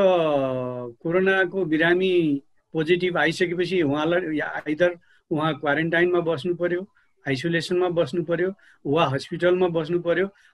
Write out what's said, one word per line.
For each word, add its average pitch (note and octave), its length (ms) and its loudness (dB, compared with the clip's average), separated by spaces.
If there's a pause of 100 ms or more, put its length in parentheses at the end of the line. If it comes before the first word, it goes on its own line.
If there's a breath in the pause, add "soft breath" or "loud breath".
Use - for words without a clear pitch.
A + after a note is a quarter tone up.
(1000)
कोरोनाको F#3 640 2
बिरामी E3+ 760 2 (320)
पोजिटिभ F3 440 0
आइसकेपछि E3+ 640 0
उहाँलाई D#3 560 0
या D3 80 -4
आइदर D#3 520 -2 (340 soft breath)
उहाँ D#3 220 0
क्वारेन्टाइनमा E3 680 0
बस्नु E3 360 -4
पर्यो, F3 320 -4 (400)
आइसोलेसनमा E3+ 600 -2
बस्नु E3+ 340 -2
पर्यो, E3+ 300 -2 (320 soft breath)
वा D3+ 220 2
हस्पिटलमा F3 600 0
बस्नु E3 320 -2
पर्यो। E3+ 300 0 (240 soft breath)